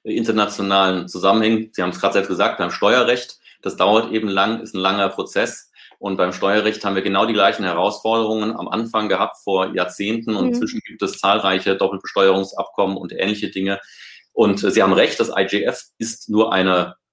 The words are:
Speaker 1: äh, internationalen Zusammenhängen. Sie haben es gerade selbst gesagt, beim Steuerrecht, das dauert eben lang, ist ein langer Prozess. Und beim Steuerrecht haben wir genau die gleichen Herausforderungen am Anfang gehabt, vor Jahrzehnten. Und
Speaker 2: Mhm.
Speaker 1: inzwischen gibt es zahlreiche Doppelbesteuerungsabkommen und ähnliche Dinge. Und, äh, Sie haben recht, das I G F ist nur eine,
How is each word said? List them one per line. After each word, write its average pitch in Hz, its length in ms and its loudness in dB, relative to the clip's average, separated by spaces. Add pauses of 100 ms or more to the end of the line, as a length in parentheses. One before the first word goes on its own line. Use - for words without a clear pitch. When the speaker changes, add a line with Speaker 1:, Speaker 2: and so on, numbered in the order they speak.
Speaker 1:
äh, 110 140 -4
internationalen 98 920 0
Zusammenhängen. 110 640 2
Sie 92 120 -4
haben 90 80 -2
es - 100 -10
gerade 95 120 2
selbst 95 160 0
gesagt, 95 280 0
beim 87 140 -2
Steuerrecht, 120 680 2 (240)
das 95 160 -8
dauert 107 340 4
eben 107 160 0
lang, 101 340 0
ist - 120 -14
ein 95 60 -6
langer 98 300 0
Prozess. 104 580 -4 (320)
Und 95 180 -4
beim 92 160 0
Steuerrecht 104 500 0
haben 98 120 -2
wir 95 80 0
genau 98 240 0
die 113 60 0
gleichen 101 300 2
Herausforderungen 107 920 -2
am - 120 -8
Anfang 110 400 -2
gehabt, 95 360 -2
vor 95 320 0
Jahrzehnten. 107 600 -2
Und - 100 0
Speaker 2:
Mhm. - 80 2
Speaker 1:
inzwischen 117 340 -4
gibt 107 160 -10
es - 160 -4
zahlreiche 98 560 2
Doppelbesteuerungsabkommen 95 1200 0
und 92 160 -10
ähnliche 101 380 -2
Dinge. 98 280 -2 (540)
Und, 101 300 2
äh, 98 80 2
Sie 107 100 4
haben 95 120 6
recht, - 260 2
das 104 100 0
I 98 160 0
G 101 180 -2
F 120 200 -4 (160)
ist - 280 -8
nur 107 260 2
eine, 92 420 2 (180)